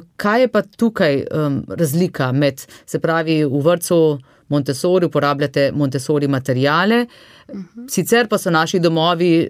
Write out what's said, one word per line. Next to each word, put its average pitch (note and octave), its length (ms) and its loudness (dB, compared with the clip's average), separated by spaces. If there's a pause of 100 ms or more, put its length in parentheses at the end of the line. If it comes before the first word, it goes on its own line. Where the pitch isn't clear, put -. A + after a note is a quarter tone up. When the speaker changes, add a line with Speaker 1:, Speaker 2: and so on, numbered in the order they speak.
(180)
Speaker 1:
kaj G#3+ 240 2
je B3+ 60 4
pa G#3+ 140 0
tukaj, F3 680 0
em, D3 380 -2
razlika D3 640 -2
med, C#3 340 0 (200)
se - 140 -6
pravi, D#3+ 460 0
v C#3+ 160 -2
vrtcu D#3+ 580 2 (300)
Montessori D3 560 0
uporabljate C#3+ 680 0
Montessori C#3+ 540 -2
materiale, C#3+ 800 0 (480)
Speaker 2:
Mhm. G3+ 340 -16
Speaker 1:
sicer A3+ 400 0
pa G#3 100 -2
so F#3+ 120 -4
naši E3 300 0
domovi E3 720 2